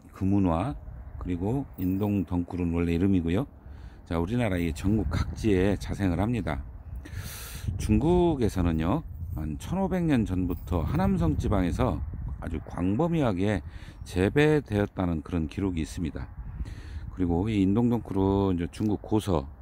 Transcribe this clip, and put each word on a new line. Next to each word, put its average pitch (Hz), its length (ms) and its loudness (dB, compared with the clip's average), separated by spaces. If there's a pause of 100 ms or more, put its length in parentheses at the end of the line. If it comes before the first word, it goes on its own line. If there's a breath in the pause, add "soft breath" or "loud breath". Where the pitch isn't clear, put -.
(120)
금운화, 95 640 0 (420)
그리고 95 480 -2 (120)
인동덩굴은 92 920 0
원래 85 220 2
이름이고요. 92 520 2 (580 loud breath)
자, 85 140 -2
우리나라 101 380 0
이 85 160 0
전국 107 380 0
각지에 98 680 2
자생을 90 440 -2
합니다. 92 440 -2 (1120 loud breath)
중국에서는요, 110 1200 2 (340)
한 78 220 -6
천오백 185 460 -2
년 135 200 4
전부터 90 580 0
하남성 151 560 2
지방에서 92 640 2 (380)
아주 80 260 -6
광범위하게 104 960 0 (420 loud breath)
재배되었다는 104 1160 2
그런 82 240 -2
기록이 90 340 -2
있습니다. 73 480 -6 (840 loud breath)
그리고 90 340 2
이 107 140 2
인동덩굴은 98 920 2
이제 85 160 -2
중국 107 300 -2
고서, 87 460 0 (140)